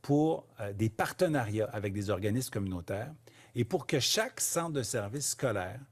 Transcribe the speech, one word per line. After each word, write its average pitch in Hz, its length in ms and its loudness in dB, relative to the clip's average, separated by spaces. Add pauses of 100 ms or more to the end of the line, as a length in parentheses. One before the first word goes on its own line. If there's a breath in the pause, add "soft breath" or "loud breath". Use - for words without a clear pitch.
pour, 151 460 2 (140)
euh, 101 120 -4
des 110 180 2
partenariats 127 800 0
avec 104 200 -2
des 101 180 -2
organismes 104 420 0
communautaires 98 600 -4 (420 loud breath)
et 120 100 2
pour 165 220 -2
que 151 120 2
chaque 214 420 0
centre 170 320 0
de 139 100 0
service 117 480 -2
scolaire 104 500 -2 (120)